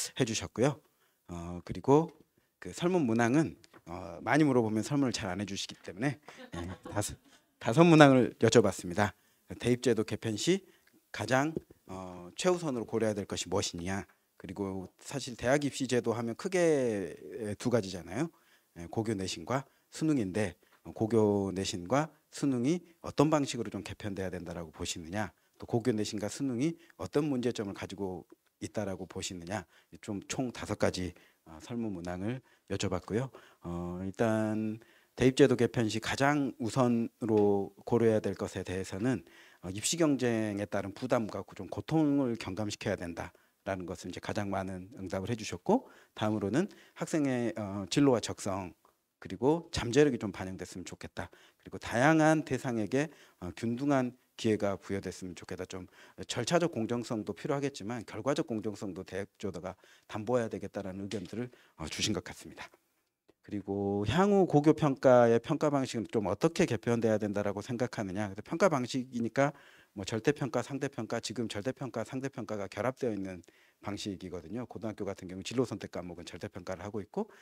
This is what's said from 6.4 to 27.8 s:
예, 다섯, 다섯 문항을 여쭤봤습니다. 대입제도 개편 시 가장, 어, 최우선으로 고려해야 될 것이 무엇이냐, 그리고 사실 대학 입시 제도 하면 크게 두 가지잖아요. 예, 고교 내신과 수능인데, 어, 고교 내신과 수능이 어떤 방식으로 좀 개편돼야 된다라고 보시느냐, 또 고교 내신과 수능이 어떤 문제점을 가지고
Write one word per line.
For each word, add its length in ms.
예, 360
다섯, 240
다섯 260
문항을 540
여쭤봤습니다. 760
대입제도 440
개편 320
시 280
가장, 420
어, 500
최우선으로 500
고려해야 280
될 120
것이 220
무엇이냐, 580
그리고 640
사실 360
대학 280
입시 240
제도 240
하면 240
크게 800
두 120
가지잖아요. 580
예, 120
고교 240
내신과 500
수능인데, 640
어, 80
고교 640
내신과 560
수능이 500
어떤 280
방식으로 400
좀 120
개편돼야 480
된다라고 420
보시느냐, 600
또 80
고교 260
내신과 360
수능이 480
어떤 320
문제점을 460
가지고 520